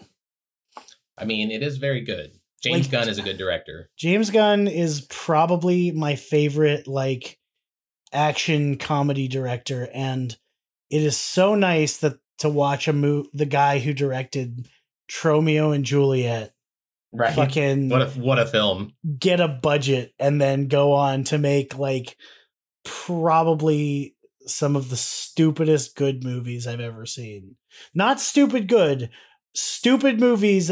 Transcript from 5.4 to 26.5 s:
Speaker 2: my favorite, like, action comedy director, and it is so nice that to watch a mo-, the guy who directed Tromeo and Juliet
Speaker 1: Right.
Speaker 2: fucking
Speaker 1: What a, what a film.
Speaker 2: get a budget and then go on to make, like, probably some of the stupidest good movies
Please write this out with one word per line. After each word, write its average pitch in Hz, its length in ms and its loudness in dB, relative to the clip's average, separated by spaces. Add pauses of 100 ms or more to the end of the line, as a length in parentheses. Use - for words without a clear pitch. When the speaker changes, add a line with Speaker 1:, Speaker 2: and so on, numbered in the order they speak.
Speaker 2:
my 151 240 -2
favorite, 147 720 0
like, 135 520 -4 (760)
action 147 640 0
comedy 143 500 -2
director, 127 640 -6
and 131 440 -6 (540)
it 151 120 2
is 151 160 0
so 196 360 2
nice 175 440 2
that 143 200 -2 (200)
to 156 100 -2
watch 143 400 0
a 156 40 2
mo-, 143 400 0
the 147 140 -2
guy 143 320 2
who 135 140 -2
directed 127 760 -4 (420)
Tromeo 151 640 2
and 143 100 0
Juliet 127 680 0 (600)
Speaker 1:
Right. 117 200 0
Speaker 2:
fucking 139 560 0
Speaker 1:
What 131 120 4
a, 139 40 0 (140)
what 123 180 2
a 117 80 2
film. 104 480 -2 (240)
Speaker 2:
get 180 220 2
a 170 80 2
budget 135 720 -2
and 143 220 2
then 139 280 2
go 143 260 4
on 139 300 2
to 156 140 -2
make, 139 400 0
like, 127 380 -6 (680)
probably 156 1300 0 (300)
some 143 300 0
of 131 140 -4
the 127 60 -4
stupidest 156 1000 0
good 135 300 -2
movies 120 420 -8